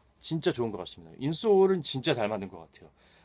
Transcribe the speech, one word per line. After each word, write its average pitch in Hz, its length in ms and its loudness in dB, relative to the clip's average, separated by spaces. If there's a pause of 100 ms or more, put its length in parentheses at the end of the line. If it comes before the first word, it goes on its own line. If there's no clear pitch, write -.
(200)
진짜 165 320 -2
좋은 117 180 -4
것 101 80 -8
같습니다. 82 400 -14
인솔은 190 640 4
진짜 135 320 -2
잘 113 140 0
만든 98 200 -4
것 90 100 -16
같아요. 80 320 -20 (340)